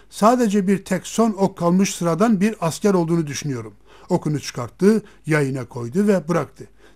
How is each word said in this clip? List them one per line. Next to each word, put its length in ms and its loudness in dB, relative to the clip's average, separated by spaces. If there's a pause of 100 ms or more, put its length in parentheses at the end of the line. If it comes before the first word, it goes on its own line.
sadece 580 2
bir 180 0
tek 220 -4
son 240 2
ok 260 -2
kalmış 380 2
sıradan 460 2
bir 200 0
asker 320 0
olduğunu 340 0
düşünüyorum. 460 -8 (360)
Okunu 300 -2
çıkarttı, 640 0 (220)
yayına 400 0
koydu 420 -4
ve 200 0
bıraktı. 400 -4 (280)